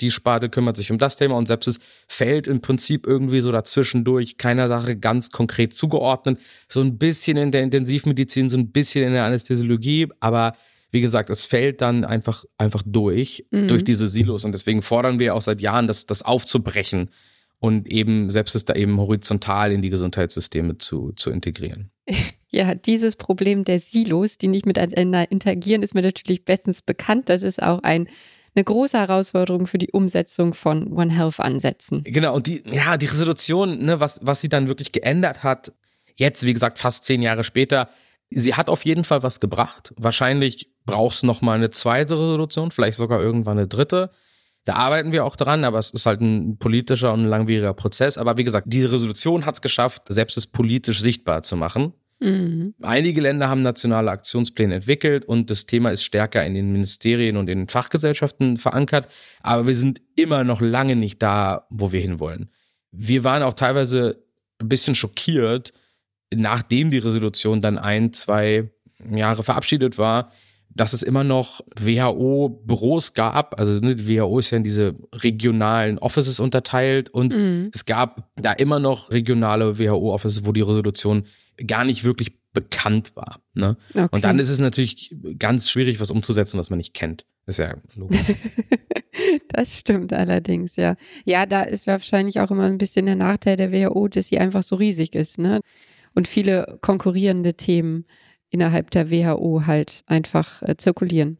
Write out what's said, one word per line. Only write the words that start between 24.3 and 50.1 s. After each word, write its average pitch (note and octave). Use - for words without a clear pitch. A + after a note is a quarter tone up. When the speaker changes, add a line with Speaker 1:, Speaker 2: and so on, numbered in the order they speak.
Speaker 2:
die -
nicht F#3+
miteinander F3+
interagieren, G3
ist G3+
mir G3
natürlich F#3
bestens F#3
bekannt. A3
Das F#3
ist F#3+
auch F3
ein, E3+
eine G3
große B3
Herausforderung F#3
für F#3
die F3
Umsetzung F3
von D#3
One E3+
Health D#3+
Ansätzen. C3+
Speaker 1:
Genau, C#3+
und C3
die, D#3+
ja, D3
die C#3+
Resolution, D#3+
ne, D#3
was, D3
was C#3
sie D#3
dann C#3
wirklich C3+
geändert D3+
hat, C3
jetzt, C#3
wie B2
gesagt, A#2
fast -
zehn B2+
Jahre A2+
später, C3
sie B2+
hat -
auf D#3+
jeden D#3+
Fall C#3
was B2
gebracht. -
Wahrscheinlich B2+
braucht's A2
noch A#2+
mal A#2
eine A2
zweite C#3+
Resolution, D#3+
vielleicht A2
sogar A#2
irgendwann G#2+
eine G2+
dritte. D#3+
Da G#3
arbeiten D3+
wir D#3+
auch C3+
dran, D3
aber A2
es -
ist -
halt G#2+
ein G#2+
politischer A#2+
und A2+
ein A2
langwieriger G#2+
Prozess. C3
Aber A#2
wie B2
gesagt, G#2+
diese B2
Resolution C3
hat's D3+
geschafft, -
selbst G#2+